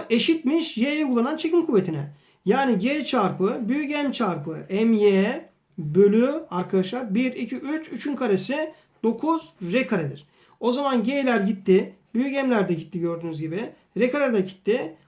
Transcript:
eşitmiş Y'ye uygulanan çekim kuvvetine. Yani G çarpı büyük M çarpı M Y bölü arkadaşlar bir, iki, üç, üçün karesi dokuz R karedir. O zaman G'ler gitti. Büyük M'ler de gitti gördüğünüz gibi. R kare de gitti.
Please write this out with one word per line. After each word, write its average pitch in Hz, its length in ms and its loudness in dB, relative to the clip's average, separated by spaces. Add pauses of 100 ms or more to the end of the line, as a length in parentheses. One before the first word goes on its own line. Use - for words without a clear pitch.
eşitmiş 311 680 0
Y'ye 294 280 0
uygulanan 254 320 0
çekim 330 280 0
kuvvetine. 185 480 0 (320)
Yani 262 340 2
G 277 260 -2
çarpı 208 560 0
büyük 269 300 -2
M 285 200 -2
çarpı 160 580 -4
M 220 280 2
Y 208 520 2 (280)
bölü 208 720 4
arkadaşlar 190 680 -2
bir, 254 180 0
iki, 247 240 -8
üç, 294 340 -6
üçün 269 240 -6
karesi 254 580 -2 (300)
dokuz 294 580 -2
R 202 260 -2
karedir. 156 400 -4 (320)
O 247 120 0
zaman 262 320 0
G'ler 254 360 0
gitti. 196 560 2 (180)
Büyük 269 300 0
M'ler 220 260 2
de 180 40 0
gitti 160 260 -6
gördüğünüz 165 420 -4
gibi. 165 280 -6 (280)
R 247 140 2
kare 277 220 0
de 202 80 4
gitti. 240 540 -4 (120)